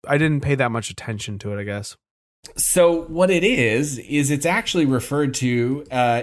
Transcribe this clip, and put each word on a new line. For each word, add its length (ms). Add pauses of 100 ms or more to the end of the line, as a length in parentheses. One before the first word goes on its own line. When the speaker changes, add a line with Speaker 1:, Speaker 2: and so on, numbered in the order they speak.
Speaker 1:
I 100
didn't 240
pay 140
that 160
much 180
attention 500
to 140
it, 60
I 40
guess. 340 (580)
Speaker 2:
So 520
what 240
it 120
is, 540
is 340
it's 140
actually 400
referred 500
to, 560
uh, 320